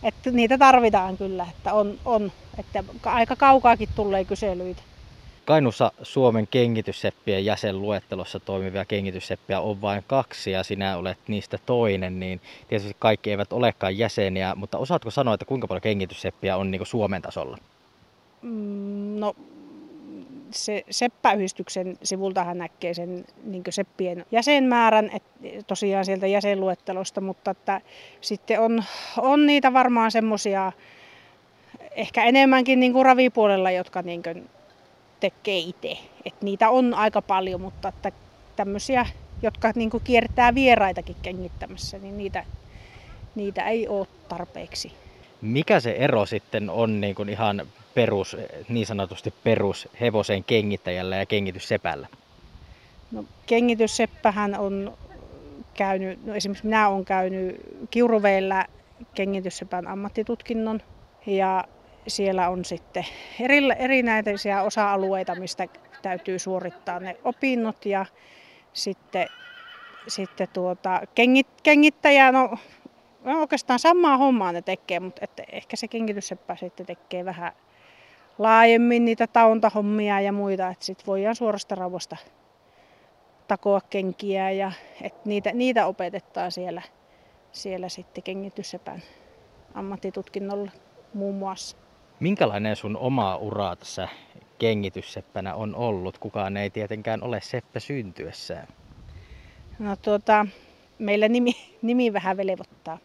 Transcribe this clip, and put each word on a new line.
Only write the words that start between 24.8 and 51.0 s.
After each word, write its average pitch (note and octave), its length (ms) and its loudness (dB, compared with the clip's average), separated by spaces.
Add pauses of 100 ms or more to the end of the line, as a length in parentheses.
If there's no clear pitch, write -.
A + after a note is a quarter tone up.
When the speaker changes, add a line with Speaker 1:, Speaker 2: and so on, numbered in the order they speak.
Speaker 1:
et G3 100 -10 (440)
tosiaan F#3+ 380 -2
sieltä F#3+ 220 -2
jäsenluettelosta, F#3+ 960 -2
mutta F#3+ 300 -6
että F#3+ 300 -4 (400)
sitten G#3+ 380 -2
on, A3+ 240 2 (340)
on C#4 280 4
niitä C#4 280 6
varmaan A#3+ 380 4
semmosia G3+ 600 0 (1200)
ehkä A3+ 320 -2
enemmänkin C4 560 6
niinku B3+ 240 4
ravipuolella, A3+ 680 6
jotka F3+ 300 -4
niinkö E3+ 340 -8 (840)
tekee G3 380 -2
ite. E3+ 400 -8 (280)
Et G3 160 -12
niitä G3+ 280 2
on B3 240 4
aika G#3+ 280 2
paljon, F#3+ 400 -2
mutta F#3+ 260 -10
että F#3+ 240 -8 (440)
tämmösiä, G#3 500 -2 (360)
jotka A3+ 340 0
niinku A3+ 280 -2
kiertää A#3+ 520 4
vieraitakin G#3+ 680 4
kengittämässä, F#3 760 -12
niin G3 200 -14
niitä, F#3+ 260 -6 (920)
niitä G3 280 -4
ei A3 240 0
oo G3 200 -4 (220)
tarpeeksi. - 600 -10 (500)
Speaker 2:
Mikä C#3+ 380 2
se A2+ 120 -4
ero B2 340 2
sitten G#2+ 440 -6
on G#2+ 320 0
niin G2+ 140 -4
kuin G#2 140 -8
ihan G#2 360 -2 (280)
perus, G#2 440 0 (320)
niin A#2 160 -2
sanotusti G2 480 -8 (100)
perus G2+ 440 0 (140)
hevosen G#2 420 0
kengittäjällä F#2+ 720 -2